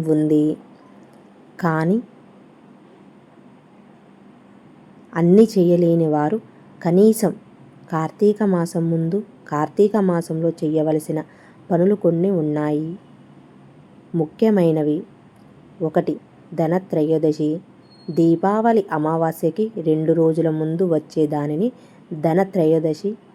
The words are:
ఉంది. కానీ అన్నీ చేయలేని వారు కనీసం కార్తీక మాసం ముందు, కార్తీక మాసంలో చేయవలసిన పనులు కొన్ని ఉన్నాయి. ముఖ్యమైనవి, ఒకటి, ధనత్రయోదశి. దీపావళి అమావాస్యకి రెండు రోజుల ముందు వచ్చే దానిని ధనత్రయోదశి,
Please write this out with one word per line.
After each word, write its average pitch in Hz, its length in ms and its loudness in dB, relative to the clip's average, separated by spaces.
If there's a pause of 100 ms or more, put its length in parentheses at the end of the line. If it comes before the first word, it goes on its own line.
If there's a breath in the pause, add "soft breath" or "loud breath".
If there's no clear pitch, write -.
(100)
ఉంది. 151 340 2 (1160)
కానీ 165 360 0 (3250)
అన్నీ 180 420 6
చేయలేని 170 600 2
వారు 151 240 0 (480)
కనీసం 202 480 2 (580)
కార్తీక 202 500 -2 (120)
మాసం 170 360 -2
ముందు, 165 300 -2 (300)
కార్తీక 175 460 0 (140)
మాసంలో 165 420 -2 (100)
చేయవలసిన 156 580 -2 (500 loud breath)
పనులు 190 360 2
కొన్ని 170 260 0 (120)
ఉన్నాయి. 151 440 -2 (1300)
ముఖ్యమైనవి, 160 840 0 (840)
ఒకటి, 165 340 -2 (380)
ధనత్రయోదశి. 160 960 0 (560)
దీపావళి 190 760 2 (100)
అమావాస్యకి 160 720 -2 (240)
రెండు 160 240 2
రోజుల 165 380 2
ముందు 156 420 -2
వచ్చే 156 340 -2
దానిని 151 400 -4 (580 loud breath)
ధనత్రయోదశి, 165 840 0 (240)